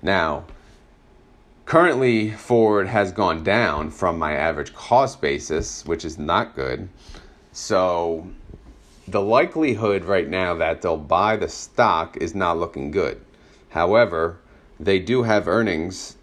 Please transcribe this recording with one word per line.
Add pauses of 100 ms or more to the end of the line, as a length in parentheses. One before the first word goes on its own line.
Now, (1200)
currently,
Ford
has
gone
down
from
my
average
cost
basis,
which
is
not
good. (640)
So (800)
the
likelihood
right
now
that
they'll
buy
the
stock
is
not
looking
good. (480)
However, (400)
they
do
have
earnings